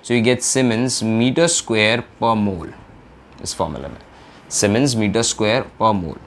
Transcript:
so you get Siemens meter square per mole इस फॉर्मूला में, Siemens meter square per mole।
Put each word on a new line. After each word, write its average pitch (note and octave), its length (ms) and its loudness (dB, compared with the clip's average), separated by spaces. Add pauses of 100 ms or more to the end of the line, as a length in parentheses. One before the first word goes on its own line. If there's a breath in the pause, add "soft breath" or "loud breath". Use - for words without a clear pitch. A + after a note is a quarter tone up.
so A#2+ 120 -2
you A#2+ 100 4
get B2 180 2
Siemens B2 600 0
meter A#2+ 440 2
square A2+ 560 0 (180)
per A2+ 140 2
mole F#2 380 -2 (680)
इस - 120 -8
फॉर्मूला C#2+ 340 -6
में, - 100 -16 (500 loud breath)
Siemens A#2 480 2
meter G#2+ 340 0
square G#2+ 340 0 (160)
per A2 120 4 (100)
mole। D#2 240 -8